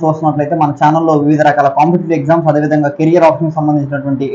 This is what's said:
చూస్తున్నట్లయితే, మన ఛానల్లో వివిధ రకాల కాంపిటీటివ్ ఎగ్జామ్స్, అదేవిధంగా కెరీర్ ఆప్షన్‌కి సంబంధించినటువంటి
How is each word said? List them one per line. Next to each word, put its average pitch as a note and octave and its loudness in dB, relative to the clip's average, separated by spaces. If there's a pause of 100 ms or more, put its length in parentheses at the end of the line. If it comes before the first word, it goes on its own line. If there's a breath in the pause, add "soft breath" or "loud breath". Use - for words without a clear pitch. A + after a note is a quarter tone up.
చూస్తున్నట్లయితే, D#3 -2
మన D3+ 0
ఛానల్లో D#3+ 0
వివిధ D3 2
రకాల C#3+ 2
కాంపిటీటివ్ D#3+ 0
ఎగ్జామ్స్, D#3 0
అదేవిధంగా D3+ 0
కెరీర్ D#3+ 2
ఆప్షన్‌కి D#3 -2
సంబంధించినటువంటి C#3 -2 (100)